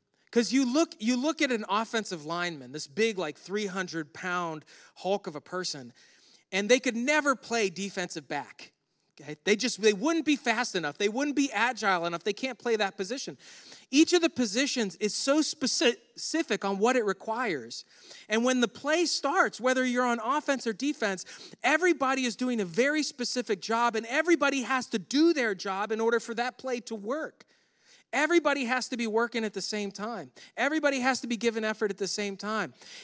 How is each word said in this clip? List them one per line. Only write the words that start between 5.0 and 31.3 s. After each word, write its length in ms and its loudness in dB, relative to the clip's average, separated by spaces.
of 80 -10
a 60 -12
person, 500 -8
and 160 2
they 100 8
could 160 0
never 400 2
play 340 0
defensive 600 -6
back. 420 -8
Okay? 240 -12
They 100 4
just, 260 -2
they 120 6
wouldn't 320 0
be 100 4
fast 400 0
enough. 220 -4
They 100 2
wouldn't 300 -2
be 160 2
agile 520 2
enough. 200 -4
They 80 0
can't 260 -6
play 160 0
that 220 0
position. 400 -8
Each 220 6
of 100 6
the 80 4
positions 680 -2
is 160 0
so 260 2
speci-, 560 2
specific 480 -2
on 140 -2
what 180 4
it 80 2
requires. 800 -4
And 160 2
when 160 2
the 80 4
play 380 0
starts, 560 0
whether 240 4
you're 200 2
on 140 2
offense 480 0
or 60 0
defense, 500 -2
everybody 600 2
is 100 -2
doing 240 0
a 60 0
very 380 2
specific 580 -4
job, 340 0
and 120 -2
everybody 560 2
has 240 0
to 120 -2
do 320 4
their 240 2
job 380 -4
in 80 0
order 180 4
for 140 -8
that 240 -4
play 240 -4
to 140 -10
work. 500 -6
Everybody 500 4
has 260 0
to 80 -4
be 100 0
working 360 0
at 100 -2
the 80 -6
same 300 -4
time. 400 -10
Everybody 460 0
has 200 2
to 60 -8
be 80 -2